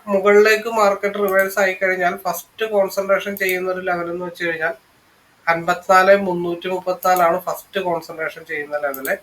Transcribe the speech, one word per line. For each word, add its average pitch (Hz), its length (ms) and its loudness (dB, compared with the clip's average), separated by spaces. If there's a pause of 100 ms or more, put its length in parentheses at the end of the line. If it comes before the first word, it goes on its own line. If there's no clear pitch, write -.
മുകളിലേക്ക് 208 600 4
മാർക്കറ്റ് 202 460 0
റിവേഴ്സ് 196 440 0
ആയി 190 240 2
കഴിഞ്ഞാൽ 185 340 0
ഫസ്റ്റ് - 500 -6
കോൺസെൻട്രേഷൻ 196 680 0
ചെയ്യുന്ന 185 340 -2
ഒരു 185 100 -6
ലെവൽ 175 300 -4
എന്ന് 180 160 -6
വെച്ച് 175 180 -8
കഴിഞ്ഞാൽ 165 300 -4 (760)
അൻപത്തിനാല് 180 680 4
മുന്നൂറ്റി 175 520 -4
മുപ്പത്തിനാലാണ് 180 720 0
ഫസ്റ്റ് - 400 -8
കോൺസെൻട്രേഷൻ 165 640 -6
ചെയ്യുന്ന 147 340 -6
ലെവല്. 139 440 -4